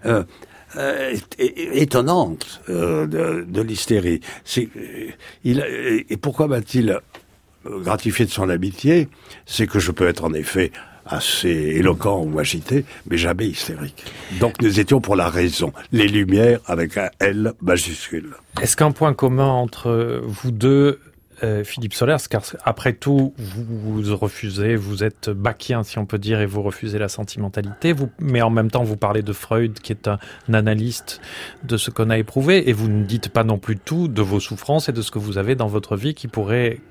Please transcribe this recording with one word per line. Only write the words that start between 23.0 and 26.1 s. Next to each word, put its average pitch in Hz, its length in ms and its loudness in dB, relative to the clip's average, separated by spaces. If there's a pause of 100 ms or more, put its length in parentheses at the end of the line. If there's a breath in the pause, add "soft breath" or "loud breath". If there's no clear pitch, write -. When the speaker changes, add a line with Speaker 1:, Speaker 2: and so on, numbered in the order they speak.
Speaker 2:
vous, 110 280 -8 (380)
vous 104 140 0
refusez, 101 580 -2
vous 101 300 -2
êtes 107 260 -4
bachien, 107 540 -2
si - 140 -8
on 104 80 -4
peut 104 120 -4